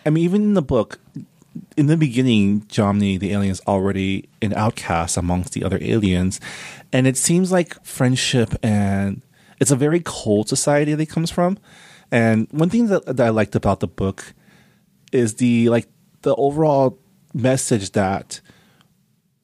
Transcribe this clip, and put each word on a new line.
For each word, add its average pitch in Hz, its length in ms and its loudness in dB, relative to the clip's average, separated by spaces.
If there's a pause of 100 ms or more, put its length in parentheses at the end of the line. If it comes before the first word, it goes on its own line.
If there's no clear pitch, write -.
I 156 40 2
mean, 160 140 2
even 190 180 2
in 208 120 2
the 185 80 2
book, 123 360 -2 (800)
in 143 120 2
the 160 100 4
beginning, 113 640 2
Jomny, 101 580 0
the 92 120 -4
alien, 101 200 0
is 92 140 -8
already 98 640 -2 (100)
an 104 140 -2
outcast 90 640 -2
amongst 90 340 -2
the - 100 -6
other 95 200 -2
aliens. 98 580 0 (500)
And 131 160 0
it 131 120 0
seems 180 340 0
like - 320 -2
friendship, 127 800 -2
and 98 580 -2 (380)
it's - 120 2
a 143 60 2
very 151 240 0
cold 107 480 -2
society 147 460 0
that 151 80 -2
he 156 40 -4
comes 165 240 -4
from. 185 280 -2 (520)
And 113 400 2
one 160 200 0
thing 233 160 2
that, 196 180 0
that 131 220 -2
I - 20 4
liked 110 260 0
about 101 260 0
the 101 80 -4
book - 440 -6 (800)
is 117 220 0
the, 117 340 2
like, 117 180 2 (360)
the 139 140 2
overall 143 600 2 (360)
message 123 580 0
that 95 480 -2 (1040)